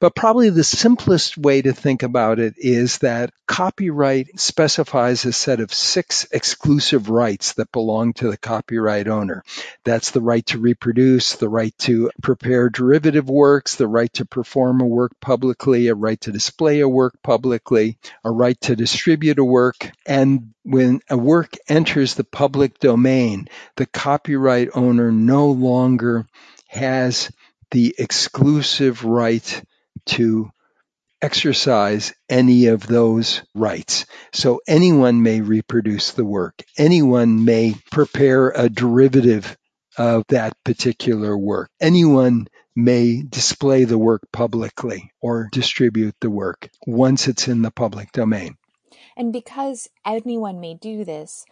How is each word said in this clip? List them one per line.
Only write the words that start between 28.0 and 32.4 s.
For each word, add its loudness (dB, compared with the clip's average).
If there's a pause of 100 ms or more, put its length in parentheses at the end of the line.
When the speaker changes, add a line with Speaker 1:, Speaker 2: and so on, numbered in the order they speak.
Speaker 1:
right -4 (420)
to -2 (720)
exercise -2 (140)
any 4